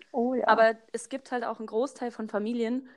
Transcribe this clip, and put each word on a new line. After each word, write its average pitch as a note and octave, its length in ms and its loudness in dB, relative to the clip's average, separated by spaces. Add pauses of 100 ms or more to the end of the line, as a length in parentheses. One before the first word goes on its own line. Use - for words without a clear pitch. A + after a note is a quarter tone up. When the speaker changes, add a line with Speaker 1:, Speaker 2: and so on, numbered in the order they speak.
(120)
Speaker 1:
Oh B3+ 220 0
ja. B3 120 0
Speaker 2:
Aber A3+ 300 6 (160)
es - 160 -10
gibt - 240 -8
halt A#3+ 120 -4
auch A3+ 140 -6
einen A3 80 -10
Großteil A#3+ 440 -4
von A3 180 -8
Familien, A#3 680 -2